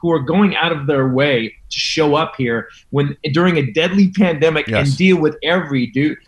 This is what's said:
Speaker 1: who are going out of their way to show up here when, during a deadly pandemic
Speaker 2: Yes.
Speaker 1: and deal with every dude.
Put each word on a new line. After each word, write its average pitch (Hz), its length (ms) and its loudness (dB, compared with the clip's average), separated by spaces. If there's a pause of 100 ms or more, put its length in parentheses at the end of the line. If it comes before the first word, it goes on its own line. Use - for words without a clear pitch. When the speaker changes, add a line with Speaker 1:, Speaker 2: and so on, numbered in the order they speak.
Speaker 1:
who 170 120 0
are 160 80 0
going 180 340 0
out 165 160 0
of 143 160 -6
their 135 220 0
way 127 400 0
to - 300 -14
show 151 360 0
up 156 240 -2
here 117 300 -4 (220)
when, 143 260 -2 (160)
during 170 240 2
a 131 160 -2
deadly 185 400 2
pandemic 160 560 0
Speaker 2:
Yes. 113 220 0
Speaker 1:
and 135 60 -2
deal 185 220 4
with 151 240 0
every 143 460 -2
dude. 139 280 -2 (120)